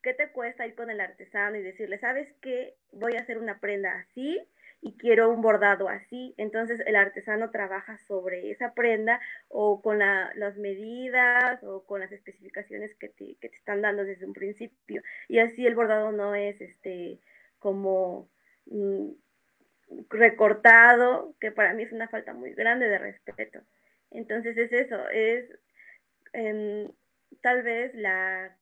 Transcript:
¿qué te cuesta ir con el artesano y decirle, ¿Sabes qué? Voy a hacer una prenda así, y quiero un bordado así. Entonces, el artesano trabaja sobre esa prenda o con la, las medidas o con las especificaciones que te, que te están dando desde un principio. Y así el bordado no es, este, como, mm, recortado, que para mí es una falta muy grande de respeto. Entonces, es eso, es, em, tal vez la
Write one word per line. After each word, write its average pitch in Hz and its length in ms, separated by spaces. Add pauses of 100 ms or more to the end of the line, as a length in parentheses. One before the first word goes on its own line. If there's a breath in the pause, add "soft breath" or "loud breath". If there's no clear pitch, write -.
¿qué 254 120
te 339 180
cuesta 233 340
ir 233 100
con 233 140
el 208 120
artesano 202 560
y 208 40
decirle, 190 380
¿Sabes 269 420
qué? 254 340 (160)
Voy 226 240
a 226 60
hacer 233 160
una 220 220
prenda 196 400
así, 269 420 (420 soft breath)
y - 140
quiero 226 340
un 226 100
bordado 202 480
así. 247 480
Entonces, 226 480
el 214 100
artesano 214 560
trabaja 196 460 (100)
sobre 185 440
esa 233 220
prenda 233 460 (280 loud breath)
o 208 340
con 208 180
la, 196 360
las 202 220
medidas 247 1040
o 190 220
con 202 160
las 190 100
especificaciones 143 840
que 104 140
te, - 320
que 117 80
te - 60
están 202 260
dando 202 220
desde 190 220
un 196 80
principio. 208 680 (260 loud breath)
Y 226 120
así 233 260
el 233 100
bordado 214 360
no 202 240
es, 202 260
este, 185 580 (400 soft breath)
como, 190 720 (360)
mm, 196 460 (1000)
recortado, 233 1300
que 220 120
para 208 220
mí 226 100
es 233 100
una 226 160
falta - 240
muy 123 200
grande 240 340
de 202 100
respeto. - 640 (500)
Entonces, 226 460
es 233 160
eso, 240 360
es, 226 360 (880 loud breath)
em, 214 560 (520)
tal 247 220
vez 240 320
la 190 680